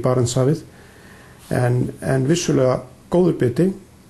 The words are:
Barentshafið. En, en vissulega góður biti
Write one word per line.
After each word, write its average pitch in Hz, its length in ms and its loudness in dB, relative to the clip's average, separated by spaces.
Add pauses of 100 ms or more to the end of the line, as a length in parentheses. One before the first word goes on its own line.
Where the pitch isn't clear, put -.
Barentshafið. 127 560 0 (960)
En, 123 220 0 (260)
en 131 240 0
vissulega 139 540 0 (320)
góður 175 260 2
biti 156 300 2 (400)